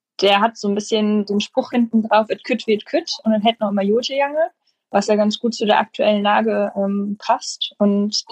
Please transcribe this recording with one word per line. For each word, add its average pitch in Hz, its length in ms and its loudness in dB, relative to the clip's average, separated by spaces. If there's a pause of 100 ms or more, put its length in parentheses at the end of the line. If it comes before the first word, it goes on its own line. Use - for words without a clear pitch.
(220)
der 202 180 4
hat 226 160 0
so 208 100 -8
ein 202 80 0
bisschen 208 520 0
den 208 140 -2
Spruch - 300 -4
hinten 226 320 2
drauf, 214 280 2
„Et - 120 -4
kütt - 240 -4
wie 220 80 2
et 208 120 -6
kütt“, - 360 -4
und 220 80 0
dann 214 120 2
hätten 226 200 2
wir 208 60 -2
immer 202 140 0
Jote 233 320 0
Jange, 294 360 0 (400)
was 208 160 0
ja 214 80 2
ganz 208 240 0
gut 233 160 -2
zu 220 120 -4
der 208 120 4
aktuellen 208 440 0
Lage, 208 520 0
ähm, 202 440 -2
passt. - 600 -4
Und 202 540 0